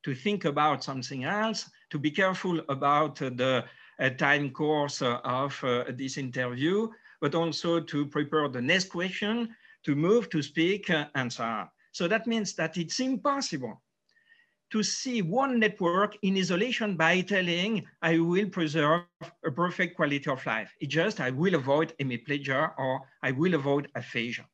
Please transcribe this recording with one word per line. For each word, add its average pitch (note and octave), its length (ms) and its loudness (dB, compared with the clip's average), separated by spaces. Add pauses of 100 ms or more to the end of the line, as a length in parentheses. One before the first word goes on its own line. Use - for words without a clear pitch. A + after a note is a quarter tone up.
To C#3 120 -4
think G3+ 300 -2
about D3 380 2
something C3 420 -6
else, G#3 440 -2 (200)
to D3+ 100 -4
be D3 120 0
careful F#3 580 0
about, C#3+ 520 2
uh, C3 80 -2
the, B2 360 2 (340)
uh, C3+ 120 2
time C#3+ 400 2
course, D3+ 500 0
uh, A#2+ 220 0
of, C3 400 -2
uh, B2 260 0
this C3 280 -8
interview, C3 720 0 (300)
but D3+ 160 0
also E3+ 440 2
to D3 260 -2
prepare D3+ 420 0
the B2 140 -4
next F3+ 280 2
question, G#3 640 -4 (300)
to C#3+ 120 2
move, F#3+ 340 4
to D#3 120 0
speak, F3+ 480 0
uh, D3+ 260 2
and B2+ 180 -2
so B2 100 -6
on. A2 260 -4 (220)
So F3 160 -2
that A3 180 0
means A3+ 300 -2
that D#3+ 220 -4
it's E3 220 -4
impossible B3+ 800 -2 (880)
to G#3+ 140 0
see A#3+ 380 -2
one A#3+ 380 2
network G3+ 600 2
in F#3+ 160 2
isolation G3 580 0
by E3 260 4
telling, F#3 680 0 (140)
"I E3 180 4
will F3+ 300 4
preserve D#3+ 540 2 (420)
a D#3+ 60 0
perfect F3 440 -2
quality C#3+ 340 0
of C3 160 -4
life." A2 360 -4
It's C3+ 120 -6
just, F3 260 2
"I B2+ 120 0
will E3 240 2
avoid C#3+ 440 2
hemiplegia," C#3 760 -2
or, C3 300 -2 (160)
"I C3+ 80 0
will D#3+ 240 2
avoid C#3+ 400 0
aphasia." A#2 580 -6